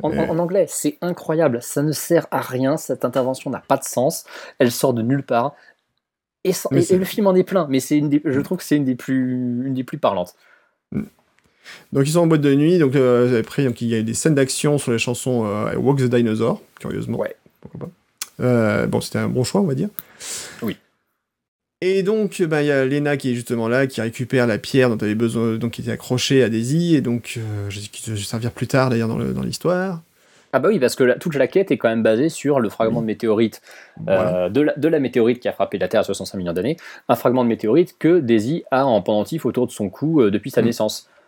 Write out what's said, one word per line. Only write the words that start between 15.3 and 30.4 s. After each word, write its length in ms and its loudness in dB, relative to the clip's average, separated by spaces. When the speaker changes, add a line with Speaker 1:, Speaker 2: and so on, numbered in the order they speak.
Speaker 2:
euh, 300 -2
Walk 220 2
the 120 2
Dinosaur, 500 0
curieusement. 400 -6
Speaker 1:
Ouais. 180 -6
Speaker 2:
Pourquoi 240 -14
pas ? 580 -14
Euh, 420 2
bon, 140 0
c'était 200 -6
un 80 -2
bon 160 -2
choix, 180 0
on 40 2
va 80 -2
dire. 140 -4
Speaker 1:
Oui. 160 -6
Speaker 2:
Et 220 2
donc, 400 -2
ben, 200 0
il 40 2
y 40 2
a 160 4
Lena 320 0
qui 140 -2
est 20 0
justement 340 -2
là, 180 2
qui 140 -6
récupère 460 0
la 120 2
pierre 300 2
dont 80 0
elle 80 -4
avait 100 0
besoin, 420 0
donc 160 -4
qui 100 -12
était 80 -6
accrochée 520 0
à 60 4
Daisy, 460 0
et 80 2
donc, 340 -4
euh, 320 -6
je 120 -10
sais 80 -14
qu'il 260 -10
va 60 -4
servir 320 -6
plus 140 -6
tard 240 2
d'ailleurs 180 0
dans 100 -2
le, 140 -4
dans 100 -4
l'histoire. 580 -4